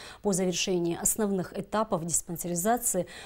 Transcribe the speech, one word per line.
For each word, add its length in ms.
По 140
завершении 600
основных 640
этапов 460
диспансеризации 1000